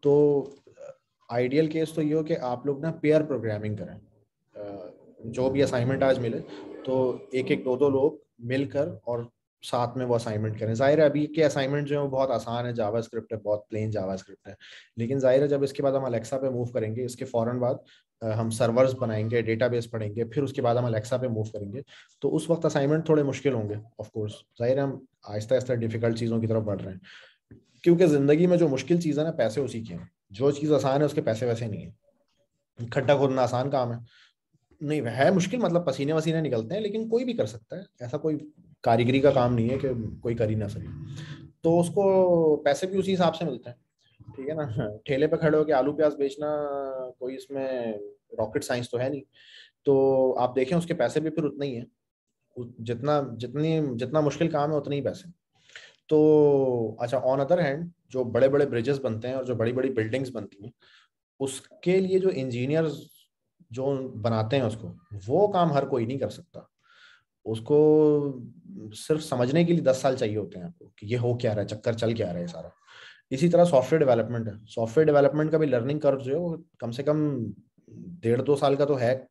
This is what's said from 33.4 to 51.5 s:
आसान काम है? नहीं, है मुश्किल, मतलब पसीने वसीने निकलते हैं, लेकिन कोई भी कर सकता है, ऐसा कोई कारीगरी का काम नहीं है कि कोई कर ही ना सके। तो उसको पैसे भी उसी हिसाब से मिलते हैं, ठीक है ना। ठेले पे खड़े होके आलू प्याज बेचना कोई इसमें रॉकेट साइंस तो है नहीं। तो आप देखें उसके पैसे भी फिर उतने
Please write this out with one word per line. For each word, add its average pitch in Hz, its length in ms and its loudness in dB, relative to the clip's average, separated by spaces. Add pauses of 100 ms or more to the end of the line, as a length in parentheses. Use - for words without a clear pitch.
आसान 123 280 0
काम 127 240 -2
है? 120 120 -10 (800)
नहीं, 147 180 -2
है 123 320 2
मुश्किल, 190 260 0
मतलब 175 260 0
पसीने 139 280 -2
वसीने 160 280 0
निकलते 120 340 -2
हैं, 220 60 -4
लेकिन 226 280 -6
कोई 240 140 2
भी 247 100 -4
कर - 120 0
सकता - 320 -12
है, 190 80 -14 (160)
ऐसा 123 160 -8
कोई 151 340 -4 (320)
कारीगरी 120 360 4
का 135 120 6
काम 123 220 2
नहीं 117 160 2
है 135 80 0
कि 120 460 -4
कोई 120 120 -2
कर 113 140 0
ही 110 60 -2
ना 107 120 -2
सके। - 200 -10 (760)
तो 165 160 4
उसको 175 760 4
पैसे 147 320 0
भी 190 120 -2
उसी 185 120 -2
हिसाब 175 220 2
से 170 120 -6
मिलते 123 240 -8
हैं, 120 80 -18 (580)
ठीक 135 140 -10
है 156 60 -6
ना। 113 420 -4 (100)
ठेले 147 200 2
पे 160 100 0
खड़े 156 200 2
होके 151 140 2
आलू 139 220 2
प्याज 151 200 2
बेचना 143 340 -4 (720)
कोई 127 160 -8
इसमें 131 640 -6 (400)
रॉकेट 110 240 -2
साइंस 120 280 -4
तो 120 60 -4
है 127 120 -2
नहीं। 143 120 -6 (640)
तो 135 460 4
आप 123 220 0
देखें 131 220 0
उसके 170 180 0
पैसे 139 260 0
भी 156 100 -2
फिर 160 140 -4
उतने 139 220 -4